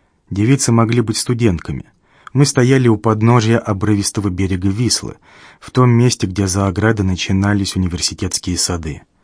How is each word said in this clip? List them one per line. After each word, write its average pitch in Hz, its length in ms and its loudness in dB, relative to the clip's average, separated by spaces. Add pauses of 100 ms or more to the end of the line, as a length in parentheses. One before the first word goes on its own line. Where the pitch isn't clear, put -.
(300)
Девицы 120 440 0
могли 117 280 2
быть 113 180 -2
студентками. 101 720 -2 (400)
Мы 139 120 4
стояли 127 440 2
у 110 80 4
подножья 113 640 2
обрывистого 101 680 -2
берега 92 380 -2
Вислы, - 500 -4 (420)
в - 100 -20
том 127 200 4
месте, 120 360 2
где 92 220 -2
за 98 180 0
оградой 104 400 0
начинались 98 720 0
университетские 87 800 -4
сады. 80 440 -6 (220)